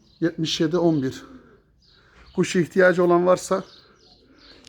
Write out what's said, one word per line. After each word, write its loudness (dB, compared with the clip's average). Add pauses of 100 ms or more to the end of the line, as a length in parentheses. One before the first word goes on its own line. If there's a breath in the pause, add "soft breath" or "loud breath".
(200)
yetmiş -4
yedi 0
on 2
bir. -8 (1120 soft breath)
Kuşu -2
ihtiyacı 2
olan 2
varsa -2 (1040 loud breath)